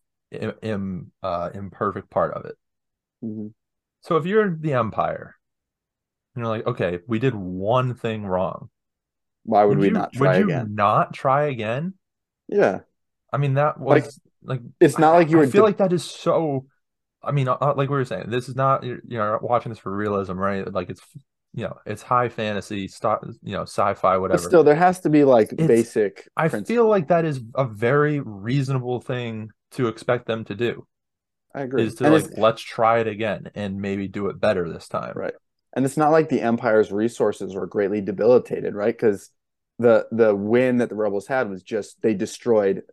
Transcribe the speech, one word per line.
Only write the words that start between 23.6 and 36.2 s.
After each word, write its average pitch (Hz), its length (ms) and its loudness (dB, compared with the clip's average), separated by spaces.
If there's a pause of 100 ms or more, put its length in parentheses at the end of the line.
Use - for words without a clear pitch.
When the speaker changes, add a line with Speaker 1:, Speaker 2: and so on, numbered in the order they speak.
Speaker 1:
sci-fi, 98 540 0
Speaker 2:
But 92 40 0
Speaker 1:
whatever. 92 260 0
Speaker 2:
still, 160 160 6
there 147 120 6
has 180 260 4
to 165 80 -2
be, 151 140 6
like, 120 340 6
Speaker 1:
It's, 160 100 2
Speaker 2:
basic 117 600 2 (100)
Speaker 1:
I 160 120 2
Speaker 2:
principles. 107 180 -6
Speaker 1:
feel 226 200 2
like 202 220 2
that 170 160 2
is 139 160 -4 (140)
a 135 100 0
very 139 540 0
reasonable 123 840 -4
thing 113 500 -8 (200)
to 127 160 -2
expect 120 400 -4
them 113 180 -6
to 101 100 -10
do. 113 320 -4 (640)
Speaker 2:
I 139 80 -10
agree. 127 220 -2
Speaker 1:
Is 113 120 -6
to, 127 100 -2
Speaker 2:
And 151 80 6
Speaker 1:
like, 156 120 4
Speaker 2:
it's - 120 -16
Speaker 1:
let's 110 240 2
try 113 380 2
it 110 80 -2
again 104 480 -6
and 98 260 -6
maybe 98 260 -4
do 98 200 -6
it - 120 -8
better 92 320 0
this 82 160 -14
time. - 280 -8
Speaker 2:
Right. - 180 -8 (400)
And 131 120 0
it's 135 120 -4
not 151 140 4
like 160 180 4